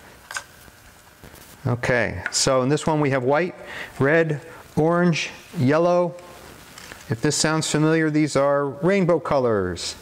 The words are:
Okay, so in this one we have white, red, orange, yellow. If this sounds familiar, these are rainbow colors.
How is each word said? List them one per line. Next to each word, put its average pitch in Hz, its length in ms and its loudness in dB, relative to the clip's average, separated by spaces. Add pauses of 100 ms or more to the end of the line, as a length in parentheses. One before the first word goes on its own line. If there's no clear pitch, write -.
(1700)
Okay, 117 560 -2 (100)
so 131 320 2
in 127 60 0
this 147 160 0
one 156 140 0
we 147 120 2
have 131 120 0
white, 147 320 0 (420)
red, 151 440 2 (340)
orange, 170 540 2 (280)
yellow. 170 580 2 (920)
If 117 120 -4
this 147 160 0
sounds 156 340 -2
familiar, 156 380 2
these 151 260 0
are 143 300 2
rainbow 170 560 0
colors. 107 800 0